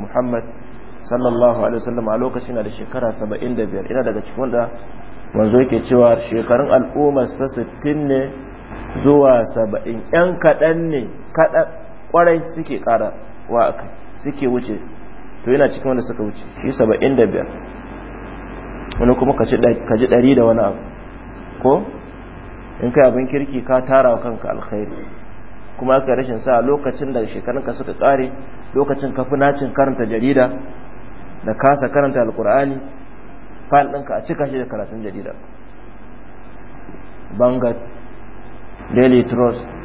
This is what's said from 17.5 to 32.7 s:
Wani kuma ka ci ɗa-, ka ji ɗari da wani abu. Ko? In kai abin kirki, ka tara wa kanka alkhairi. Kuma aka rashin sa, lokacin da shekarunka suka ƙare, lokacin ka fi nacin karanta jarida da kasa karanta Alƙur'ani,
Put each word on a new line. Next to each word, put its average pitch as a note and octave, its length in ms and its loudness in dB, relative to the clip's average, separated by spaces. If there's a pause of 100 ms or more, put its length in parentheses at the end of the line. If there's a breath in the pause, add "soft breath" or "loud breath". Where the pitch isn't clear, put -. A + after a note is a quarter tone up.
Wani B2 200 6
kuma C3+ 180 2
ka A2+ 80 2
ci C3 100 2
ɗa-, A#2 320 4
ka A2 100 2
ji B2 100 4
ɗari B2 280 6
da A#2+ 100 8
wani A2+ 140 6
abu. G2+ 200 0 (840)
Ko? D3+ 220 4 (1000)
In B2 100 0
kai C#3 140 8
abin B2+ 240 4
kirki, C3+ 340 -2
ka B2+ 220 2
tara C3 320 6
wa - 20 -6
kanka A#2 300 -6
alkhairi. - 560 -6 (720)
Kuma B2+ 200 2
aka B2+ 180 2
rashin B2+ 260 -2
sa, B2 200 4
lokacin C3+ 520 0
da A#2+ 140 0
shekarunka A#2+ 460 -6
suka B2+ 200 -8
ƙare, B2+ 380 2 (420)
lokacin C3+ 400 0
ka C3 100 -2
fi C#3+ 140 -2
nacin C#3 360 2
karanta C3 360 2
jarida B2 400 4 (960)
da A2 80 0
kasa C3+ 400 2
karanta C#3 320 2
Alƙur'ani, A#2+ 560 0 (880)